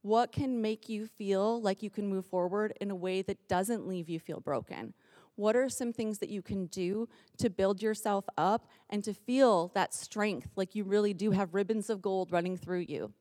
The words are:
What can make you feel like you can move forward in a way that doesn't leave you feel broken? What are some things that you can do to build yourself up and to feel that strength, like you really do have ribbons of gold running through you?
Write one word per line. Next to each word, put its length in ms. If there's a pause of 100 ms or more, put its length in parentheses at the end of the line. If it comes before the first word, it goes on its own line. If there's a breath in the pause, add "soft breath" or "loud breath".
What 300
can 320
make 260
you 160
feel 560
like 220
you 80
can 160
move 180
forward 560
in 80
a 60
way 260
that 260
doesn't 400
leave 220
you 100
feel 200
broken? 560 (400 soft breath)
What 200
are 140
some 240
things 260
that 100
you 120
can 260
do 400 (300 soft breath)
to 120
build 320
yourself 440 (120)
up 300 (220 soft breath)
and 160
to 80
feel 560
that 240
strength, 640
like 200
you 80
really 300
do 180
have 220
ribbons 360
of 120
gold 300
running 260
through 240
you? 400